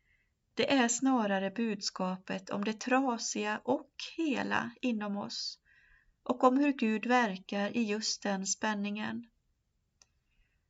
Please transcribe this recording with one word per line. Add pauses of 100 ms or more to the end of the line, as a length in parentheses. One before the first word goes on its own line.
(540)
Det
är
snarare
budskapet
om
det
trasiga
och (220)
hela (100)
inom
oss (600)
och
om
hur
Gud
verkar
i
just
den
spänningen. (1400)